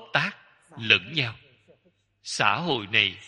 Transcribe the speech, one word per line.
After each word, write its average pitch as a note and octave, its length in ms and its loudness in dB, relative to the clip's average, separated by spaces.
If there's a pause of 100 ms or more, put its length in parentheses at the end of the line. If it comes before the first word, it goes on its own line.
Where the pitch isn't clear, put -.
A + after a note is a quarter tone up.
(120)
tác E3 240 -2 (420)
lẫn A2 340 2
nhau. B2 240 -4 (840)
Xã G#2+ 320 0
hội C3+ 320 -2
này G2+ 420 2